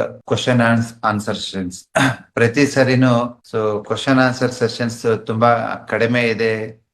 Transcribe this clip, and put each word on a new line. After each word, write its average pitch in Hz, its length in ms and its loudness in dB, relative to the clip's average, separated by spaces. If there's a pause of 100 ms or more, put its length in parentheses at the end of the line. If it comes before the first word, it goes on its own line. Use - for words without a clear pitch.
(320)
question 123 220 0
and 117 240 4 (340)
answer 104 200 -4
sessions. 95 420 -8 (220)
<clears throat> - 380 -2
ಪ್ರತಿ 120 320 4
ಸರಿನೂ, 127 760 2 (100)
so, 107 340 -2
question 131 300 0
answer 127 480 0
sessions 113 540 -2
ತುಂಬಾ 117 380 2 (320)
ಕಡಿಮೆ 120 340 0
ಇದೆ, 110 720 -2